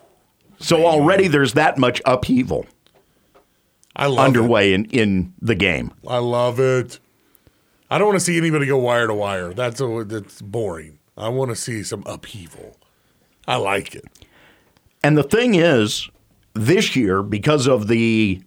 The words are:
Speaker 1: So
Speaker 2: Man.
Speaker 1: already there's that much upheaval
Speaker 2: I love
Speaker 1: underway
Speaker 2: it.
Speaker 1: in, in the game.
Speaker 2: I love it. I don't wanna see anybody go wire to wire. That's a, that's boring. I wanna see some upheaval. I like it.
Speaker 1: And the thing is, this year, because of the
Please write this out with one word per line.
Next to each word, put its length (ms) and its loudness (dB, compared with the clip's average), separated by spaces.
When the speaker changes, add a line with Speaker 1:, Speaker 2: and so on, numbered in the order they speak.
Speaker 1:
So 200 0
Speaker 2:
Man. 80 4
Speaker 1:
already 420 2
there's 260 2
that 240 2
much 260 0
upheaval 640 0
Speaker 2:
I 100 0
love 200 2
Speaker 1:
underway 460 4
Speaker 2:
it. 20 4
Speaker 1:
in, 120 2
in 540 0
the 140 0
game. 380 -2
Speaker 2:
I 120 -4
love 420 0
it. 380 -2
I 80 0
don't 80 2
wanna 140 2
see 180 -2
anybody 280 0
go 120 0
wire 280 0
to 80 -2
wire. 380 -6
That's 280 -6
a, 260 -6
that's 340 -12
boring. 580 -10
I 120 -8
wanna 280 -4
see 260 -8
some 240 -10
upheaval. 720 -18
I 100 -2
like 380 -4
it. 100 -20
Speaker 1:
And 160 4
the 60 2
thing 320 2
is, 520 2
this 400 2
year, 280 0
because 440 0
of 220 2
the 580 2